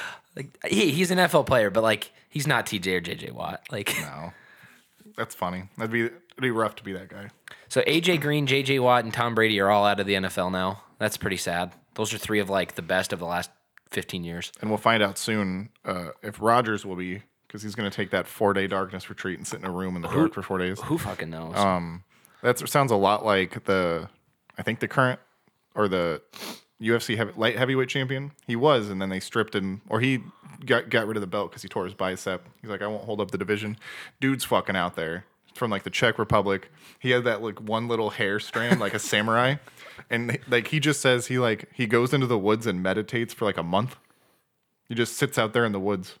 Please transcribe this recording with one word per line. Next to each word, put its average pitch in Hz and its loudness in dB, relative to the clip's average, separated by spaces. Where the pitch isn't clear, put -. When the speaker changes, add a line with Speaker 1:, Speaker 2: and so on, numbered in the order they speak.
Speaker 1:
like, - -12
he, 196 4
he's 170 2
an 185 2
N 180 6
F 170 4
L 147 6
player, 113 4
but, 110 2
like, 107 2
he's 147 -4
not 123 2
T 107 -2
J 92 0
or 90 0
J 87 -6
J - -12
Watt. 62 -8
Like, 104 -4
Speaker 2:
No, 78 -10
that's 113 -6
funny. 90 -4
That'd 113 -4
be, 117 2
it'd 117 -4
be 131 0
rough 110 0
to - -18
be 98 -8
that 92 -12
guy. 101 -16
Speaker 1:
So 131 2
A 156 4
J 170 4
Green, 147 2
J 135 4
J 135 2
Watt, 123 6
and 110 -8
Tom 120 0
Brady 110 4
are 98 6
all 104 6
out 101 4
of 98 0
the 98 2
N 95 0
F 92 -4
L 92 0
now. 92 -2
That's 107 -2
pretty 98 -4
sad. 90 -2
Those 107 -4
are 110 -6
three 104 0
of, 98 -2
like, 95 0
the 98 -8
best 92 0
of 95 -4
the 87 -6
last 87 -4
fifteen 92 -6
years. 85 -8
Speaker 2:
And 107 -4
we'll 107 0
find 113 4
out 98 0
soon, 104 -4
uh, 90 -6
if 104 -12
Rodgers 110 2
will 95 -8
be, 90 -6
'cause 104 -14
he's 107 -8
gonna 107 -4
take 98 -4
that 92 0
four-day 98 0
darkness 95 -4
retreat 95 -6
and 92 -12
sit - -8
in - -10
a 95 -6
room 92 -4
in 85 -6
the 85 -6
Speaker 1:
Who 139 2
Speaker 2:
dark 160 2
for 98 -8
four 95 -4
days. 92 -2
Speaker 1:
who 160 -2
fucking 90 -6
knows? 82 -8
Speaker 2:
Um, 90 0
that's, 123 2
sounds 139 4
a 107 6
lot 98 4
like 98 2
the, 90 0
I 104 -8
think 113 -2
the - -2
current, 127 2
or 107 2
the 85 0
U 110 2
F 113 2
C 110 -2
heavy, 107 0
light 110 2
heavyweight 131 2
champion. 135 -4
He 120 -2
was, 120 4
and 95 -4
then 98 -2
they 92 -4
stripped - -2
him, 98 -4
or 110 0
he 127 0
got, 120 2
got 113 2
rid 110 -2
of 107 -2
the 98 -6
belt 98 -2
'cause - -18
he 98 -12
tore 98 -4
his 95 -8
bicep. 92 -4
He's 113 -16
like, 98 -6
"I 104 -2
won't 107 -6
hold 104 -4
up 98 -4
the 101 -4
division." 104 -2
Dude's 135 0
fucking 95 0
out 87 0
there 82 -6
from, 120 -2
like, 98 -2
the 95 -8
Czech 113 2
Republic. 101 2
He 127 -2
had 123 4
that, 113 0
like, 107 -6
one 110 -2
little 110 0
hair 104 0
strand, 120 0
like 101 -2
a 104 0
samurai. 113 2
Speaker 1:
<laughs> - -20
Speaker 2:
And, 120 -2
like, 120 2
he 156 0
just 147 2
says 123 4
he, 127 -2
like, 113 0
he 127 -2
goes 120 4
into 135 2
the 120 2
woods 110 2
and 92 -2
meditates 107 -2
for, - -4
like, 101 0
a 85 -2
month. 98 -2
He 117 -8
just 113 0
sits - -2
out 110 2
there 120 4
in 107 0
the 98 -2
woods. 95 -4